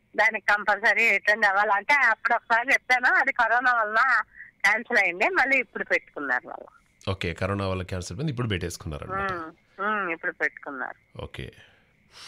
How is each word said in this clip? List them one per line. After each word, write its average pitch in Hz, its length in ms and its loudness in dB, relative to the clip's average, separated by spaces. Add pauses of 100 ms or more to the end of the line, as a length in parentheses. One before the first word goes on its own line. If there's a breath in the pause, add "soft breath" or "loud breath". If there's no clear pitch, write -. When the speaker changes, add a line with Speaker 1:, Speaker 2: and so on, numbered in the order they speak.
(160)
Speaker 1:
దానికి 214 300 0
కంపల్సరీ 208 600 2
అటెండ్ 208 380 2
అవ్వాలి. 202 240 4
అంటే, 208 240 2
అప్పుడు 233 400 2
ఒకసారి 233 380 0
చెప్పాను, 247 420 2
అది 277 180 2
కరోనా 240 400 2
వలన 226 500 2 (420 loud breath)
క్యాన్సిల్ 220 340 2
అయింది. 190 300 0
మళ్ళీ 277 280 2
ఇప్పుడు 214 280 -4
పెట్టుకున్నారు 139 640 -4
వాళ్ళు. - 180 -14 (440)
Speaker 2:
ఓకే, 87 240 -4
కరోనా 98 340 -2
వల్ల 92 140 -2
క్యాన్సిల్ 90 360 -8
అయింది. 151 140 -4
ఇప్పుడు 123 160 -4
పెట్టేసుకున్నారు 82 560 -6
అన్నమాట. 196 280 -4
Speaker 1:
మ్మ్. 165 200 -10 (300)
మ్మ్, 202 280 -2
ఇప్పుడు 165 220 -6
పెట్టుకున్నారు. - 880 -8
Speaker 2:
ఓకే. - 300 -12 (760 loud breath)